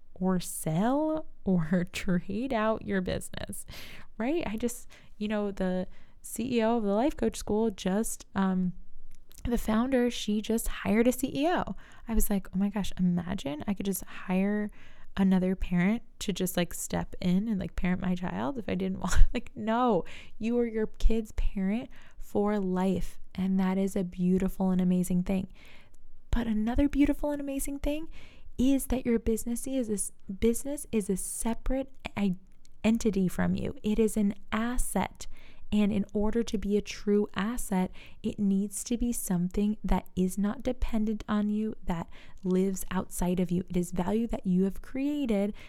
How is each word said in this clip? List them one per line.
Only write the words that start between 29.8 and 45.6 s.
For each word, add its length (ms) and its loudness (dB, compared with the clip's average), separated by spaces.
a 60 0
s-, 180 -4
business 500 0
is 180 0
a 80 0
separate 720 -2
i-, 180 2
entity 460 4
from 260 2
you. 300 -4
It 160 2
is 160 4
an 180 2
asset. 760 0
And 220 4
in 220 0
order 280 2
to 140 -2
be 220 2
a 20 4
true 560 2
asset, 540 0
it 160 -4
needs 460 0
to 120 -2
be 160 0
something 720 0
that 220 2
is 220 0
not 240 -2
dependent 640 0
on 220 0
you, 340 -2
that 240 -2
lives 480 0
outside 480 0
of 120 2
you. 180 0
It 80 -2
is 140 0
value 380 0
that 180 -4
you 180 4
have 160 -2
created 720 -2